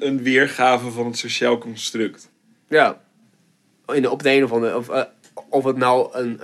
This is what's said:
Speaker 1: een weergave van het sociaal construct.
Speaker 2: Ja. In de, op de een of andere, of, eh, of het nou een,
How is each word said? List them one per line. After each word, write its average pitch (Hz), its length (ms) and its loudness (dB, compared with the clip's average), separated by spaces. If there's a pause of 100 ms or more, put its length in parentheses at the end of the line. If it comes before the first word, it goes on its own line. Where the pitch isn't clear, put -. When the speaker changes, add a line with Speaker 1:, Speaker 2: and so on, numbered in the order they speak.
Speaker 1:
een 135 180 -2
weergave 127 680 2
van 120 140 -6
het 120 120 -6
sociaal 120 400 0
construct. 110 720 -8 (380)
Speaker 2:
Ja. 143 340 2 (920)
In 139 80 2
de, 123 80 0
op 135 140 -4
de 139 60 2
een 135 140 4
of 117 80 0
andere, 117 260 0
of, 120 120 -6
eh, 131 140 -2 (460)
of 135 140 0
het 131 140 0
nou 127 400 2
een, 120 260 -4